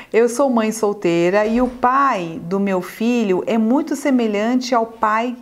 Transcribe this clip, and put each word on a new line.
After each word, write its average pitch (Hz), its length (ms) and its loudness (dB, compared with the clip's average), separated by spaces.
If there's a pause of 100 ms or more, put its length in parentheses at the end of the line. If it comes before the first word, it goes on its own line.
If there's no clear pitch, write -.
(140)
Eu 233 160 4
sou 277 180 0
mãe 226 240 0
solteira 202 760 0
e 226 120 0
o 254 80 2
pai 247 760 0
do 180 160 -4
meu 196 200 0
filho 214 680 0
é 226 100 0
muito 262 380 0
semelhante 247 800 0
ao 226 100 2
pai, 226 560 -2